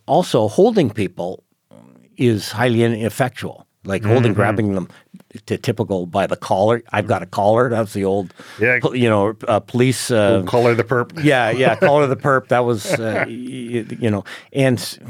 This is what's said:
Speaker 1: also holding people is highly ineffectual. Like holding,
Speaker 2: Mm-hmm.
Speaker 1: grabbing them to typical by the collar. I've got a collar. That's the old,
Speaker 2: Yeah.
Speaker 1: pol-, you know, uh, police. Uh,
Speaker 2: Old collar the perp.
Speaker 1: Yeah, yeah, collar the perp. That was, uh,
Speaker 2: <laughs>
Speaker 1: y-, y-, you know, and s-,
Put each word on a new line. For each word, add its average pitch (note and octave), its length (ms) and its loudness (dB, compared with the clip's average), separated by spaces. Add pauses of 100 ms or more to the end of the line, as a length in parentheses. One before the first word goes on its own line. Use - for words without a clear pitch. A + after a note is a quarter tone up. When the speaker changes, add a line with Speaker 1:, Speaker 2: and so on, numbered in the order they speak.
Speaker 1:
also C#3 400 2
holding F#3+ 440 4
people F2+ 520 -6 (720)
is A2+ 380 0
highly A#2 300 2
ineffectual. A#2 840 -4 (160)
Like F#2+ 220 -4
holding, A#2 260 4
Speaker 2:
Mm-hmm. F#2+ 100 -2
Speaker 1:
grabbing G#2 340 0
them F2+ 120 -6 (580)
to G2+ 120 -4
typical F#2+ 480 -4
by F2+ 200 -2
the - 120 -4
collar. A2 440 0 (120)
I've G#2+ 140 -2
got G2+ 140 -2
a F2+ 40 -12
collar. A2 440 2
That's A2 220 -4
the G2 140 -2
old, F#2+ 280 -2 (280)
Speaker 2:
Yeah. B2 180 2
Speaker 1:
pol-, A#2+ 160 -2
you A#2+ 140 2
know, G#2 260 2 (100)
uh, G#2+ 140 2
police. B2 500 0
Uh, G2+ 280 4
Speaker 2:
Old F2+ 100 -4
collar A#2+ 260 2
the A#2 120 0
perp. B2 360 -4
Speaker 1:
Yeah, B2+ 300 2
yeah, B2 240 2
collar C#3+ 320 2
the B2+ 80 0
perp. C3 320 0
That B2 160 2
was, A#2+ 300 -2
uh, A2 320 -2
Speaker 2:
<laughs> - 20 -10
Speaker 1:
y-, A#2+ 640 -8
y-, A#2+ 100 -12
you A#2 100 0
know, G2+ 140 -2 (300)
and C3 260 2
s-, - 180 -12 (120)